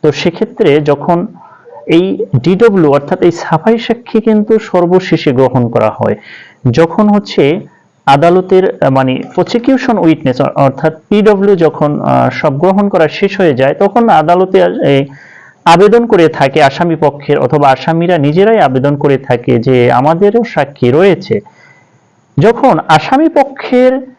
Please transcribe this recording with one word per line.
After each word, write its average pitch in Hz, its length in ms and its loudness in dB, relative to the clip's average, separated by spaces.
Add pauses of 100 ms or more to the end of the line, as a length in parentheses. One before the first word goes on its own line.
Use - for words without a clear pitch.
তো 151 100 0
সেক্ষেত্রে 170 680 -2
যখন 151 460 -2 (600)
এই 190 460 0
ডিডব্লিউ 180 580 2
অর্থাৎ 143 320 -2
এই 175 80 2
সাফাই 220 480 -2
সাক্ষী 233 420 -4
কিন্তু 214 380 0
সর্বশেষে 180 760 0
গ্রহণ 123 360 0
করা 110 220 0
হয়, 107 240 -4 (560)
যখন 165 380 0
হচ্ছে 208 520 0 (460)
আদালতের, 180 640 2
আহ, - 200 -2
মানে 131 320 -2 (120)
প্রসিকিউশন 233 640 -2
উইটনেস 160 420 0
অ-, 139 140 0
অর্থাৎ 139 540 -2
পিডব্লিউ 202 480 2
যখন, 156 440 -2
আহ, 131 300 0
সব 143 280 -4
গ্রহণ 190 300 0
করা 165 200 0
শেষ 196 320 -4
হয়ে 165 140 2
যায়, 135 200 0
তখন 202 340 0
আদালতে 180 540 2
আ-, 175 60 2
এই 139 360 0 (600)
আবেদন 202 420 4
করে 175 220 2
থাকে 143 340 0
আসামি 165 340 0
পক্ষের 143 420 -2
অথবা 143 300 0
আসামিরা 165 500 0
নিজেরাই 185 400 2
আবেদন 139 380 0
করে 143 220 0
থাকে 123 400 -2
যে 123 340 2
আমাদেরও 175 520 0
সাক্ষী 139 460 -4
রয়েছে। 151 500 0 (1000)
যখন 220 380 2 (100)
আসামি 262 400 2
পক্ষের 262 920 0